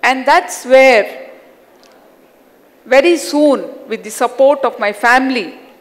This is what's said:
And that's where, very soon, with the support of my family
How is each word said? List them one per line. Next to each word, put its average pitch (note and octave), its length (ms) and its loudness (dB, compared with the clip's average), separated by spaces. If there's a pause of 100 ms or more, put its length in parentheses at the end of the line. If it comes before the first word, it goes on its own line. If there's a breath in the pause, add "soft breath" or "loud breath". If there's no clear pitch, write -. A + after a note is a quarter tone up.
And C4 240 -2
that's F4 380 -2
where, B3+ 640 2 (1600)
very E4 300 2
soon, - 720 -2
with G#3+ 140 -10
the G3+ 80 -16
support C4+ 540 0
of A#3+ 140 -4
my G#3 140 -4
family B3 680 -2 (220)